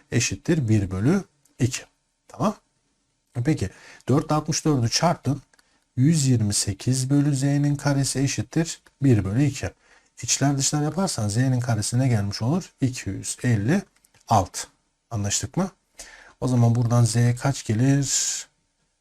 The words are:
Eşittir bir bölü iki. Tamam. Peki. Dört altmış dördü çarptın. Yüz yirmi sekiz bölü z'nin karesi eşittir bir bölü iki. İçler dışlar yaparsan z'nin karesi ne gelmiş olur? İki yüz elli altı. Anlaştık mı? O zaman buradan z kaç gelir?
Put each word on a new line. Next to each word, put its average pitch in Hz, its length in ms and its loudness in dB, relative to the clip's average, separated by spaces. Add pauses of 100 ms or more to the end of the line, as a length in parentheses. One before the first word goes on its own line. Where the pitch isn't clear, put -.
(120)
Eşittir 120 580 0
bir 101 220 2
bölü 131 320 0 (360)
iki. - 220 -2 (460)
Tamam. 190 280 -4 (920)
Peki. 135 240 0 (400)
Dört 151 220 0
altmış 151 340 -2
dördü 131 240 2
çarptın. - 520 0 (540)
Yüz 139 320 4
yirmi 107 260 2
sekiz 131 560 -2
bölü 143 260 2
z'nin 143 400 0
karesi 139 440 0
eşittir - 640 -2 (220)
bir 110 220 4
bölü 110 180 0
iki. 120 260 -2 (540)
İçler 139 340 0
dışlar 147 260 -2
yaparsan 151 440 -2
z'nin 123 320 0
karesi 120 400 -2
ne 135 80 2
gelmiş 101 340 0
olur? 151 400 -2
İki 123 280 -4
yüz 107 340 -8
elli 123 380 2 (460)
altı. - 400 0 (440)
Anlaştık 104 460 -4
mı? 185 140 -2 (680)
O 131 60 -2
zaman 120 280 4
buradan 120 280 2
z 117 120 0 (260)
kaç 135 240 -2
gelir? 135 840 0 (520)